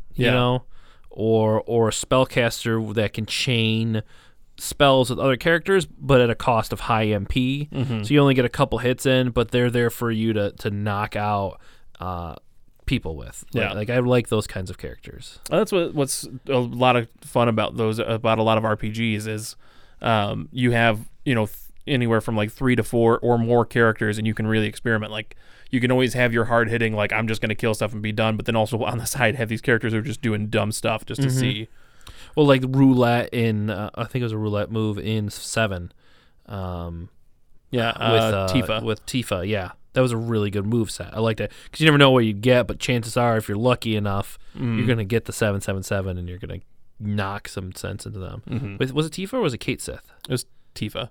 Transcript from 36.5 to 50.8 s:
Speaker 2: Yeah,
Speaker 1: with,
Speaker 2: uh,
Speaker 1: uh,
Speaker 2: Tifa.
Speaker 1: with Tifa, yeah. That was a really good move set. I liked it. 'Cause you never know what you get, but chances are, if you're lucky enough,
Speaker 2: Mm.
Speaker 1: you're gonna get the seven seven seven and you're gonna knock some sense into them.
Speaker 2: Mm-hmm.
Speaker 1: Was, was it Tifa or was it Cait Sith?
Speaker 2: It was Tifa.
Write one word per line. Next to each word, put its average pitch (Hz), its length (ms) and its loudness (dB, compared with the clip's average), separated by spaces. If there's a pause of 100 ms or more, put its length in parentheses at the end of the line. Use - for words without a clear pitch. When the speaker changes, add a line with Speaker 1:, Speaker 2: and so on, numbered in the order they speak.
Speaker 2:
Yeah, 117 200 0
Speaker 1:
with, 113 440 2
Speaker 2:
uh, 101 40 0
Speaker 1:
uh, 95 140 0
Speaker 2:
Tifa. 110 320 0
Speaker 1:
with 113 220 -4
Tifa, 98 420 -4
yeah. 98 260 -4 (200)
That 131 80 2
was 127 100 2
a 113 60 -2
really 113 320 0
good 101 160 -4
move 110 240 0
set. - 260 -12
I - 40 -4
liked 113 200 0
it. 104 120 -6 (200)
'Cause - 100 -6
you 156 40 4
never 151 140 8
know 139 100 10
what 127 160 6
you 110 80 0
get, 120 320 4
but 101 140 -10
chances 117 360 -4
are, 120 220 2
if 110 100 -2
you're 101 120 -4
lucky 117 360 0
enough, 101 440 -4 (180)
Speaker 2:
Mm. 117 220 -2
Speaker 1:
you're 107 80 0
gonna 113 180 0
get 110 200 -2
the 123 80 -10
seven 101 280 0
seven 98 220 -6
seven 95 340 -4
and 90 100 -8
you're 90 120 -12
gonna 90 220 -12 (380)
knock 104 480 -6
some 95 280 -10
sense 95 320 -10
into 104 100 -12
them. 92 320 -12
Speaker 2:
Mm-hmm. 104 280 -8
Speaker 1:
Was, 127 140 -2
was 147 140 0
it 156 80 -8
Tifa 190 200 -8
or 254 80 -2
was 151 120 0
it 107 60 -10
Cait - 220 -6
Sith? - 300 -12 (160)
Speaker 2:
It - 40 -6
was - 160 -4 (260)
Tifa. 113 380 -8